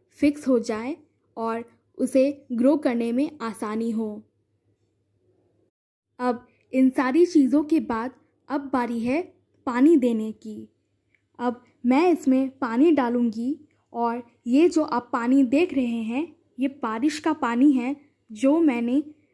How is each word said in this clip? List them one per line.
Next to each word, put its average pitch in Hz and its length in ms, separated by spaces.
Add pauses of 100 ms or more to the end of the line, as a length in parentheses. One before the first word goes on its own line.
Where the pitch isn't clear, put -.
(120)
फिक्स 285 360
हो 247 120
जाए 233 380 (400)
और 226 280 (320)
उसे 269 540
ग्रो 247 260
करने 240 340
में 277 300
आसानी 226 500
हो। 214 320 (2000)
अब 247 280 (260)
इन 262 160
सारी 262 360
चीज़ों 294 380
के 311 160
बाद 233 320 (360)
अब 277 260
बारी 240 260
है 254 220 (440)
पानी 269 320
देने 226 340
की। 214 380 (680)
अब 240 240 (220)
मैं 302 260
इसमें 262 380
पानी 262 420
डालूंगी 240 680 (340)
और 233 300 (240)
ये 294 220
जो 311 140
आप 240 300
पानी 254 300
देख 277 300
रहे 262 120
हैं, 233 500 (240)
ये 269 80
बारिश 254 520
का 311 140
पानी 254 380
है 254 240 (360)
जो 269 280
मैंने 254 440 (300)